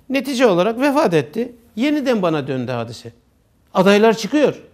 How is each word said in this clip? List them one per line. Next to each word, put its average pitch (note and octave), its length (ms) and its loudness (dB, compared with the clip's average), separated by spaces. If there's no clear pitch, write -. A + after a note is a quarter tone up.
Netice C4 380 0
olarak G#3 340 0
vefat C#4 320 0
etti. A3+ 380 -2
Yeniden C4 460 -2
bana D#3 260 -2
döndü B2+ 240 -6
hadise. A#2 400 -10
Adaylar G#3 440 4
çıkıyor. A3+ 440 0